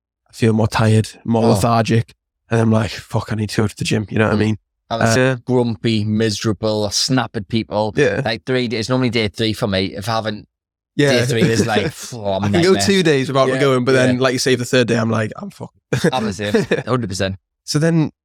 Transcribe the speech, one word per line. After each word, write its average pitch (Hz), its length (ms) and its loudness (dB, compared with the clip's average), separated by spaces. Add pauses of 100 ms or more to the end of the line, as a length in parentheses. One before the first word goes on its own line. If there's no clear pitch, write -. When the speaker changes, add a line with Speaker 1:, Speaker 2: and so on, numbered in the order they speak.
(280)
Speaker 1:
I - 40 -20
feel 113 200 2
more 110 140 2
tired, 110 420 2 (160)
more 113 200 0
Speaker 2:
Oh. 113 60 4
Speaker 1:
lethargic. 117 640 2 (360)
And 113 100 2
I'm 113 120 2
like, 110 180 0
"Fuck, - 420 -8
I 104 40 -2
need 107 140 -4
to - 120 -2
go 107 60 0
to - 80 -10
the - 80 -8
gym." 110 260 -2
You - 80 -2
know 110 60 4
what 104 100 2
I - 20 0
Speaker 2:
Mm. 107 100 0
Speaker 1:
mean? 107 120 -2 (320)
Speaker 2:
I'm 117 100 -4 (180)
Speaker 1:
Uh, 131 160 2 (100)
Speaker 2:
grumpy, 117 600 0
miserable, 107 800 -2
I 98 40 -6
snap 123 460 -2
at 107 120 -6
people. 107 480 -2
Speaker 1:
Yeah. 127 280 0
Speaker 2:
Like, 113 200 -4
three 127 240 -2
days, 110 200 -4
normally 127 220 0
day 110 180 0
three 110 240 -2
for 113 160 -4
me. 95 260 -2
If 101 140 -8
I 117 40 -4
haven't, 107 360 -6 (480)
Speaker 1:
Yeah. 143 160 4
Speaker 2:
day 123 140 2
three 117 160 0
is 107 240 2
Speaker 1:
<laughs> - 0 -
Speaker 2:
like, 107 260 -2
"Phew, - 320 -14
I'm 98 180 -2
a 104 40 -2
Speaker 1:
I 104 40 0
can 165 120 2
go 185 100 4
Speaker 2:
nightmare." 196 140 2
Speaker 1:
two 196 180 2
days 139 240 2
without 135 200 2
Speaker 2:
Yeah. 131 120 0
Speaker 1:
going, 131 240 2
but 131 80 2
then, 127 240 4
Speaker 2:
Yeah. 123 60 -6
Speaker 1:
like 131 100 2
you 127 80 -2
say, 131 160 2
the 123 80 -6
third 123 240 2
day, 117 100 0
I'm 113 120 0
like, 110 260 -2
"I'm 202 140 -14
fucked." - 260 -18 (160)
<laughs> 139 200 0
Speaker 2:
I'm 127 120 -2
the 104 80 -4
same. 208 200 -4 (340)
Hundred 117 220 -2
percent. 95 280 -4 (280)
Speaker 1:
So - 140 -4
then 160 320 2 (140)